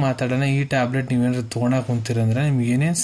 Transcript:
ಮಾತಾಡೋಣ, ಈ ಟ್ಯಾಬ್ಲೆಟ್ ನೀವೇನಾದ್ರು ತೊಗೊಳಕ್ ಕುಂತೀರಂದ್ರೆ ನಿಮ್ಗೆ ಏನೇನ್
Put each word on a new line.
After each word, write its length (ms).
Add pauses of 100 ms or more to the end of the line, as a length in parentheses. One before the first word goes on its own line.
ಮಾತಾಡೋಣ, 380
ಈ 200 (120)
ಟ್ಯಾಬ್ಲೆಟ್ 380
ನೀವೇನಾದ್ರು 320 (100)
ತೊಗೊಳಕ್ 320
ಕುಂತೀರಂದ್ರೆ 600
ನಿಮ್ಗೆ 260
ಏನೇನ್ 280